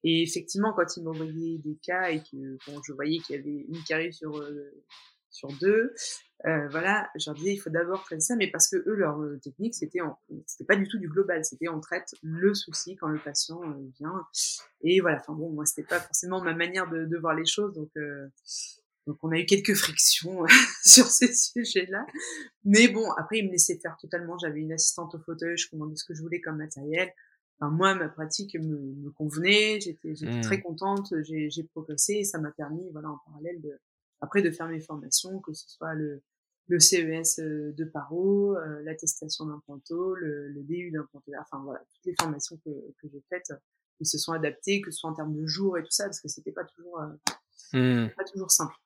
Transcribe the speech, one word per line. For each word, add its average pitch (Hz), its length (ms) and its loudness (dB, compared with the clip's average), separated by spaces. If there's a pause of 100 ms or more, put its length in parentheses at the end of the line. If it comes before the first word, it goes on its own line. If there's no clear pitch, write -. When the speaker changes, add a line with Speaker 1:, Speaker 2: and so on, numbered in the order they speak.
Speaker 1:
Et 165 180 6
effectivement, 196 500 -2
quand 170 220 0
ils 170 80 -10
m'envoyaient 160 560 -4
des 151 240 -8
cas 180 260 0
et 156 100 0
que, 135 460 -12
bon, 143 220 -12
je 151 60 -12
voyais 151 260 -2
qu'il 147 160 -8
y 139 40 -6
avait 147 280 -8
une 160 160 -10
qui 160 100 -4
arrive 165 200 -2
sur, 151 260 -8
euh, 147 340 -10 (560)
sur - 200 -14 (100)
deux, 220 340 4 (540)
euh, 147 220 2
voilà, 185 460 0
je 151 140 -6
leur 151 80 -6
disais : « 190 160 0
Il 196 60 -2
faut 165 100 -8
d'abord 170 340 0
traiter 160 180 -6
ça », 240 160 0
mais 185 120 2
parce - 180 4
que 190 100 0
eux, 208 180 0
leur, 151 260 0
euh, 143 220 -6
technique, 196 320 -6
c'était 175 260 -4
en, 151 160 -6 (300)
c'était - 180 -12
pas 202 100 6
du 196 120 2
tout 226 100 -4
du 180 100 -4
global, 170 380 2
c'était 165 240 -4
on 156 100 -4
traite - 440 -8
le 175 320 2
souci 180 400 -8
quand 160 140 -4
le 151 100 -2
patient, 160 440 -6
euh, 151 120 -6 (240)
vient. 170 260 -6 (560)
Et 180 200 4
voilà, 160 180 2
enfin - 140 -10
bon, 160 180 -6
moi, 151 160 -2
c'était - 200 -4
pas 175 120 2
forcément 180 440 -2
ma 165 120 0
manière 175 340 -2
de, 165 160 -2
de 170 120 -2
voir 160 180 0
les 160 100 -2
choses, 202 300 0
donc, 156 200 -10
euh, 143 300 -8 (800)
donc 151 180 -6
on 165 80 0
a 160 60 2
eu 165 80 0
quelques 196 300 4
frictions 170 720 2
<laughs> - 360 8
sur 262 220 12
ces 247 260 6
sujets-là. 202 760 0 (560)
Mais 214 240 10
bon, 202 320 2
après, 202 180 -2
ils 202 80 2
me 185 60 -2
laissaient 175 280 4
faire 160 220 -8
totalement. 170 380 -6
J'avais 156 220 -4
une 156 120 -4
assistante 160 400 0
au 160 60 -12
fauteuil, 165 380 -6
je - 120 -4
commandais 156 260 -8
ce - 100 -10
que 165 100 -12
je 156 80 -10
voulais 170 180 -6
comme 156 160 -6
matériel. 156 560 -6 (460)
Enfin, 147 120 -2
moi, 190 220 4
ma 170 160 -2
pratique 160 460 -8
me, 160 200 -4 (280)
me 147 80 -12
convenait, 196 680 2
j'étais, 160 360 -8
j'étais 151 220 -6
Speaker 2:
Hmm. 117 40 0
Speaker 1:
très 196 200 0
contente, 190 600 -4
j'ai, 151 300 -4
j'ai 160 120 -6
progressé 156 500 -2
et 208 100 0
ça 175 160 -4
m'a 151 120 -4
permis, 156 400 -8
voilà, 151 200 -10
en 139 160 -12
parallèle 156 340 -12
de, 147 180 -12 (400)
après, 196 220 2
de 170 80 4
faire 165 180 -6
mes 165 120 -6
formations, 165 600 -4
que 156 140 -12
ce - 160 -16
soit 160 240 -8
le, 147 280 -6 (460)
le 175 120 4
C 170 260 8
E 160 80 -2
S, 165 260 0
euh, 151 380 -4
de 160 80 -4
paro, 185 720 2
euh, 151 260 -8
l'attestation 156 600 -6
d'implanto, 156 720 -8
le, 147 340 -8
le 143 140 -12
D 156 140 -6
U 175 140 -8
d'implanto, 147 480 -10
enfin 143 240 -12
voilà, 139 180 -10
toutes - 240 -20
les 180 140 -4
formations 160 460 -4
que, 156 40 -8
que 143 420 -14
j'ai 143 180 -18
faites, 180 240 -10 (460)
qui 156 60 -8
se 156 120 -2
sont 165 140 -4
adaptées, 160 500 0
que 185 80 -10
ce 156 80 -10
soit 160 140 -8
en - 20 -6
termes 156 220 -4
de 156 100 -4
jours 180 320 0
et 160 60 -2
tout - 80 -8
ça, 202 140 0
parce 202 140 -8
que - 100 -12
c'était - 220 -10
pas 175 120 -8
toujours, 170 360 -14
euh, 151 80 -8 (680)
Speaker 2:
Hmm. 127 320 4
Speaker 1:
c'était 113 100 -6
pas 196 80 -6
toujours 185 280 -4
simple. 156 220 4 (120)